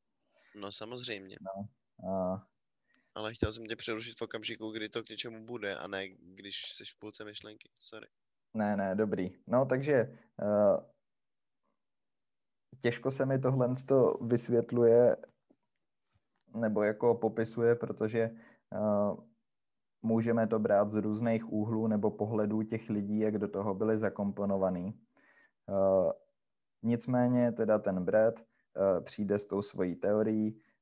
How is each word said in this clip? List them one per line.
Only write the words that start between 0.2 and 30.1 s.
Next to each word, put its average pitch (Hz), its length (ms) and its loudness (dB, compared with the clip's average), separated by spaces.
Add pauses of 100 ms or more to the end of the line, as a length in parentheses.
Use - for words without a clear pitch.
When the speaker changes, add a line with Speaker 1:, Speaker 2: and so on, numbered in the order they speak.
Speaker 1:
No, 101 160 -10
samozřejmě. 110 680 -10
Speaker 2:
No, 98 280 -12 (400)
a 95 340 -2 (720)
Speaker 1:
Ale 107 180 -8
chtěl 110 180 -4
jsem 113 160 -12
tě 110 80 -8
přerušit 113 420 -8
v - 40 -10
okamžiku, 110 500 -10
kdy 107 180 -8
to 113 140 -8
k - 60 -20
něčemu 110 360 -12
bude, 107 300 -8
a 73 120 -10
ne 98 220 -6
když 95 640 -14
jsi 107 120 -14
v - 140 -18
půlce 107 260 -12
myšlenky. 107 440 -16 (100)
Sorry. 110 280 -16 (460)
Speaker 2:
Ne, 104 240 0
ne, 95 180 -2
dobrý. 95 360 -2 (160)
No, 127 180 2
takže, 135 280 -2 (480)
eh, 104 440 4 (1900)
těžko 120 320 0
se 135 140 -2
mi 135 140 2
tohle 127 360 2 (120)
to 131 340 6
vysvětluje, 117 960 6 (1400)
nebo 107 280 0
jako 107 320 2
popisuje, 117 600 0
protože, 113 440 -2
eh, 104 960 -2 (840)
můžeme 113 460 2
to 110 120 0
brát 104 300 2
z 107 60 -4
různých 110 580 0
úhlů 110 340 0
nebo 107 240 2
pohledů 107 520 0
těch 110 260 -6
lidí, 104 300 -2
jak 107 180 0
do 101 100 -2
toho 101 280 -4
byli 110 220 2
zakomponovaný. 98 1000 -2 (720)
Eh, 95 440 4 (720)
nicméně 123 680 2
teda 110 280 2
ten 92 260 -2
Brett, 107 340 4
eh, - 600 -2
přijde 101 380 -2
s 101 60 -10
tou 98 160 -2
svojí 92 340 -2
teorií, 107 680 0 (200)